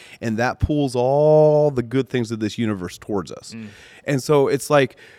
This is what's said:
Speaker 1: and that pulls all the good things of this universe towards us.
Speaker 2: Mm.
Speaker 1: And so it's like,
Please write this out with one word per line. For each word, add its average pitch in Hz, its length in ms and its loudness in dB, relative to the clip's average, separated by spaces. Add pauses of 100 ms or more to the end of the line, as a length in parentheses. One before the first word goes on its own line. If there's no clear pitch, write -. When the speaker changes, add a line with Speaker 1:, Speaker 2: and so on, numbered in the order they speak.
(200)
Speaker 1:
and 113 180 -4
that 120 220 -2
pulls 143 360 -2
all 151 760 4
the 123 140 -2
good 127 260 -4
things 120 220 -4
of 110 80 -6
this 107 180 -4
universe 104 400 -4
towards 95 340 -6
us. - 220 -16
Speaker 2:
Mm. 110 140 -16 (380)
Speaker 1:
And 143 180 -2
so 143 240 2
it's 131 200 -2
like, 143 300 2 (220)